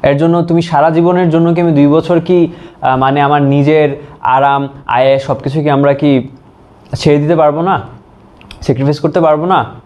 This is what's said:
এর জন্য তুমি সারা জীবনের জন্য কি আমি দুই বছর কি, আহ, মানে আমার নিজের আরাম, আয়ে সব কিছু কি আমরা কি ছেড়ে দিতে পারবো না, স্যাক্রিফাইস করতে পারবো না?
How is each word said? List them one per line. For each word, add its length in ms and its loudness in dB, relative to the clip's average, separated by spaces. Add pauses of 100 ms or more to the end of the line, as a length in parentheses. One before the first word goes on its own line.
এর 140 0
জন্য 260 0
তুমি 180 0
সারা 280 0
জীবনের 400 0
জন্য 240 2
কি 80 0
আমি 100 0
দুই 160 2
বছর 320 0
কি, 320 0 (300)
আহ, 160 0
মানে 240 0
আমার 200 2
নিজের 600 2 (200)
আরাম, 480 0 (180)
আয়ে 320 2
সব 240 -4
কিছু 180 -4
কি 80 0
আমরা 240 2
কি 360 0 (680)
ছেড়ে 220 2
দিতে 180 0
পারবো 260 0
না, 200 -2 (800)
স্যাক্রিফাইস 380 -2
করতে 220 -2
পারবো 240 0
না? 200 0 (200)